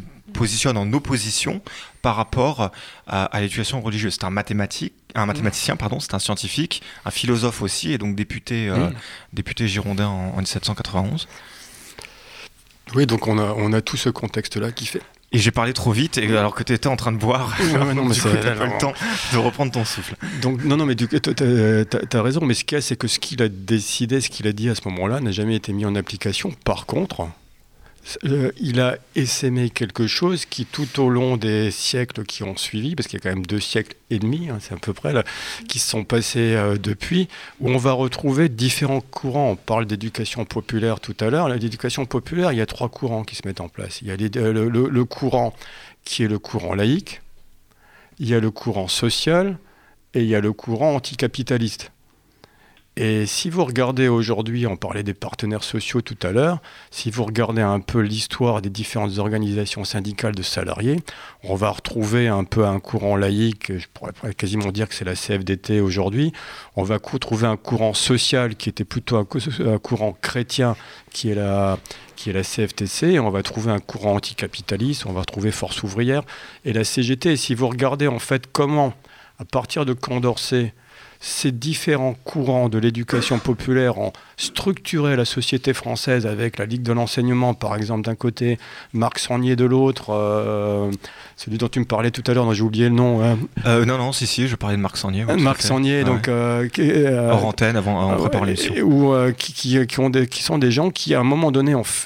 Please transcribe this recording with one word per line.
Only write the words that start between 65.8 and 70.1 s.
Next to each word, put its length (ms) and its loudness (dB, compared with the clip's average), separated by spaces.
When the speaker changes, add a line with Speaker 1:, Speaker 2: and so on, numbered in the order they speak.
Speaker 2:
on 60 0
va 160 2
cou-, 220 -6
trouver 260 0
un 100 2
courant 380 0
social 640 2
qui 120 -8
était 160 -4
plutôt 340 -2
un 80 2
cou-, 120 -6
un 140 4
courant 420 -2